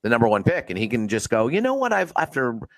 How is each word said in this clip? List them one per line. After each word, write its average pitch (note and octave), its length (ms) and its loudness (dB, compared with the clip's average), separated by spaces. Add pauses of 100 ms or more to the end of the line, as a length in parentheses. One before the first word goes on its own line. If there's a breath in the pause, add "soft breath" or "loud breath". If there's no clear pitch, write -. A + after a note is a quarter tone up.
the A2 60 -2
number A#2 200 4
one G2+ 140 2
pick, E3 260 0
and F#2+ 100 -6
he A2 80 -2
can A2 220 -2
just G#2+ 200 -2
go, A2+ 200 2
"You F3 100 0
know B3+ 140 -2
what? B3+ 180 -2
I've, F#3+ 240 -2
after C3 420 -2 (200 soft breath)